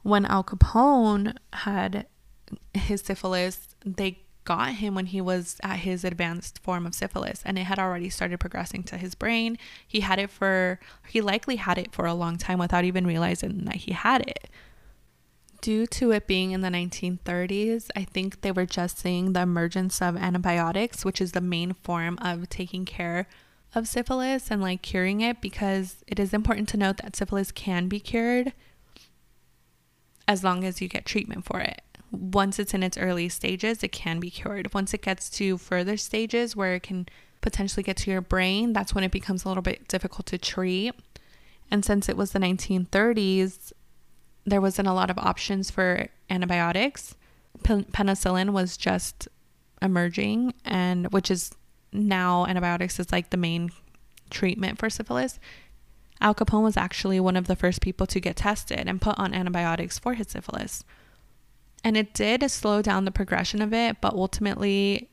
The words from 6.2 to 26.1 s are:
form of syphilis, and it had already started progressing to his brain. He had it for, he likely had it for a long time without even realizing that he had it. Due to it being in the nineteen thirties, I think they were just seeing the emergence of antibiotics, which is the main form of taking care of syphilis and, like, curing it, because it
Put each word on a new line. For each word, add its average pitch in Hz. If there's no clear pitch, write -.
form 175
of 170
syphilis, -
and 190
it 185
had 190
already 180
started 180
progressing 180
to -
his 180
brain. 226
He 214
had 190
it 196
for, 185
he 220
likely 214
had 180
it -
for -
a 170
long 170
time 180
without 175
even 180
realizing 175
that 214
he 190
had 240
it. -
Due 220
to 240
it 208
being 185
in 190
the 185
nineteen 180
thirties, 196
I 196
think 185
they 196
were 185
just 180
seeing 180
the 180
emergence 180
of 175
antibiotics, 180
which 190
is 185
the 180
main 175
form 175
of 175
taking 185
care 175
of 226
syphilis 254
and, 202
like, 190
curing 196
it, 233
because 190
it 196